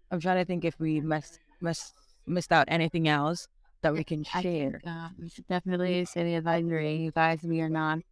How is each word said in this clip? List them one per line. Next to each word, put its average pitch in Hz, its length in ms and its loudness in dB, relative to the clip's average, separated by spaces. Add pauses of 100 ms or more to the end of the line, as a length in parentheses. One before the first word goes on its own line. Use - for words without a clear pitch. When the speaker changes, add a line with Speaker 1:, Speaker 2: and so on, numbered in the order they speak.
Speaker 1:
I'm 180 100 -2
trying 185 180 2
to 180 80 2
think 175 200 -2
if 165 140 -2
we 156 220 0
mess-, 151 360 -4 (240)
mess-, 165 320 -6 (320)
missed 175 260 -2
out 160 180 8
anything 165 380 2
else 151 400 0 (360)
that 151 100 4
we 156 100 -2
can 151 300 -4
Speaker 2:
I 175 80 0
Speaker 1:
share. 160 300 -2
Speaker 2:
think, - 160 -10
uh, 165 220 -10 (100)
we 165 100 -12
should - 180 -20
definitely 180 580 0
say 170 180 -4
the 170 120 0
advisory. 165 600 0
You 160 160 -2
guys, 160 320 2
we 165 180 0
are 160 80 0
not 160 300 0 (120)